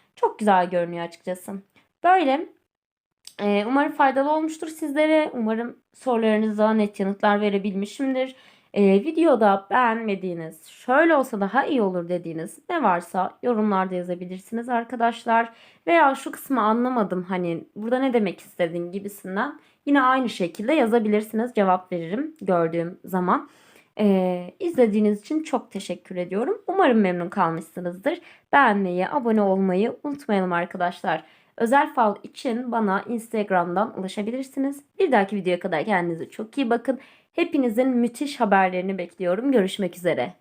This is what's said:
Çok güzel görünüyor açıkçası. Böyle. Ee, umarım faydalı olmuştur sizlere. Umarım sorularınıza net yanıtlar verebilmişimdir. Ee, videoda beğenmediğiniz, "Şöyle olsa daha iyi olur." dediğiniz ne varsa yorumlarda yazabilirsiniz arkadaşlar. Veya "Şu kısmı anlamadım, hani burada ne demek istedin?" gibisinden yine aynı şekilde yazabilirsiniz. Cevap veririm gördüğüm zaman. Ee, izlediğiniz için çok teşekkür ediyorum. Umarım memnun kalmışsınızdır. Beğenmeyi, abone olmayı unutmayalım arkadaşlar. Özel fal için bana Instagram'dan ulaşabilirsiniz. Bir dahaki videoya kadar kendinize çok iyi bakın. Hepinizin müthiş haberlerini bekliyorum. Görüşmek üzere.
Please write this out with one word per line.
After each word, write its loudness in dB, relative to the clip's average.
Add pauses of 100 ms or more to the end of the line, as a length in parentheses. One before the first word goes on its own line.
(160)
Çok -2
güzel 4
görünüyor -2
açıkçası. -10 (520)
Böyle. 4 (960)
Ee, 0
umarım 2
faydalı 2
olmuştur -4
sizlere. 0
Umarım -4 (180)
sorularınıza 2
net 0
yanıtlar 0
verebilmişimdir. -2 (380)
Ee, 4
videoda 4
beğenmediğiniz, -2
"Şöyle 2
olsa -2
daha 0
iyi 0
olur." -2
dediğiniz -6 (120)
ne -2
varsa -2
yorumlarda 0
yazabilirsiniz -8
arkadaşlar. -2 (340)
Veya 6
"Şu -10
kısmı -2
anlamadım, 0
hani -4 (120)
burada -2
ne 0
demek 0
istedin?" -4
gibisinden -8 (260)
yine 4
aynı 2
şekilde -2
yazabilirsiniz. 2
Cevap 2
veririm -6
gördüğüm 0
zaman. 0 (500)
Ee, 0
izlediğiniz 2
için -4
çok -6
teşekkür -10
ediyorum. -4
Umarım 2
memnun 0
kalmışsınızdır. -4 (320)
Beğenmeyi, 2
abone 2
olmayı 2
unutmayalım -2
arkadaşlar. -4 (320)
Özel 2
fal 2
için -6
bana 0
Instagram'dan -2
ulaşabilirsiniz. -6 (140)
Bir 2
dahaki 2
videoya 0
kadar -2
kendinize -2
çok -10
iyi -2
bakın. 0 (340)
Hepinizin 0
müthiş -2
haberlerini 0
bekliyorum. -4
Görüşmek 0
üzere. -4